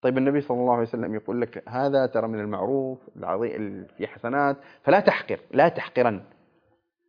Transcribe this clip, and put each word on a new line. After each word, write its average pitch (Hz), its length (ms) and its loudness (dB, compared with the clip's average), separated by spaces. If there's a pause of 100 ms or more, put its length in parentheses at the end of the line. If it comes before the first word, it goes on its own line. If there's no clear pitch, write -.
طيب 127 160 2
النبي 139 220 2
صلى 139 160 -2
الله 123 160 2
عليه 120 100 2
وسلم 113 320 -4
يقول 110 260 -4
لك: - 280 -6
"هذا 135 380 0
ترى 113 220 -2
من 110 120 -4
المعروف 123 580 -4 (180)
العظيم 95 340 -2 (120)
ال-، 98 340 -10
في 98 100 -6
حسنات، 139 500 -2 (260)
فلا 175 180 6
تحقر، - 380 0 (120)
لا 147 180 6
تحقرن". 120 520 0 (880)